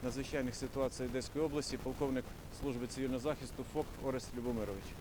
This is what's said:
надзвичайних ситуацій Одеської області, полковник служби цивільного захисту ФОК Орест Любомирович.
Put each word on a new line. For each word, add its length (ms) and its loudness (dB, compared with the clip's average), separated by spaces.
надзвичайних 520 2
ситуацій 480 2
Одеської 420 2
області, 320 0
полковник 480 2
служби 260 0
цивільного 320 0
захисту 540 -2
ФОК 120 2
Орест 220 0
Любомирович. 480 0